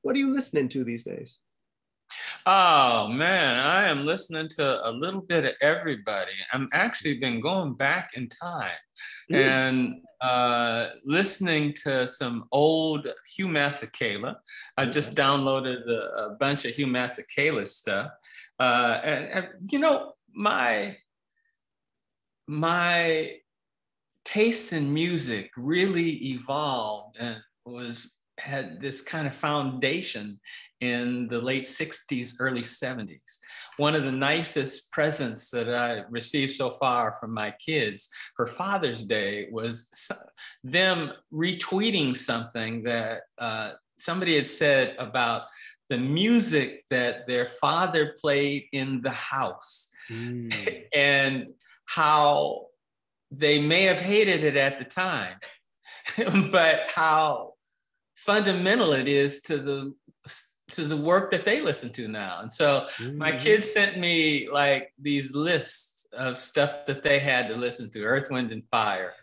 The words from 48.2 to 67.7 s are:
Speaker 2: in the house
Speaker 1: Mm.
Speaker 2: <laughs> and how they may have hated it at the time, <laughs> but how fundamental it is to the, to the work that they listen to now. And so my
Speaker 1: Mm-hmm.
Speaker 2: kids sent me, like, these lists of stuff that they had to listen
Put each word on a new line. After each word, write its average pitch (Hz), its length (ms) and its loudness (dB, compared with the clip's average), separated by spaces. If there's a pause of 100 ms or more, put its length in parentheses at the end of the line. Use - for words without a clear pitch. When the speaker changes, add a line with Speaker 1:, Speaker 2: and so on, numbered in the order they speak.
Speaker 2:
in 135 300 -2
the 131 100 -2
house - 800 -6 (180)
Speaker 1:
Mm. 117 800 -6
Speaker 2:
<laughs> - 80 -8
and 139 520 2 (380)
how 147 840 4 (600)
they 147 300 4
may 160 220 4
have 185 180 4
hated 190 460 4
it 139 100 2
at 139 240 2
the 127 60 -10
time, 131 500 -4 (800)
<laughs> 196 340 2
but 165 340 6 (120)
how 156 600 2 (600)
fundamental 196 760 2
it 131 160 0
is 143 320 2
to 151 160 -4
the, 139 360 -6 (760)
to 160 160 -4
the 151 100 -2
work 175 360 2
that 170 120 0
they 233 160 2
listen 135 320 -4
to 113 160 -10
now. 98 320 -8
And 113 140 -10
so 143 340 2 (280)
my 156 180 0
Speaker 1:
Mm-hmm. 131 60 -4
Speaker 2:
kids 214 340 4
sent 202 240 2
me, 160 520 2
like, 139 480 2
these 139 380 -2
lists - 800 -2
of 127 260 -6
stuff - 460 0
that 139 180 -6
they 139 160 4
had 127 300 2
to 110 80 -4
listen 120 340 -6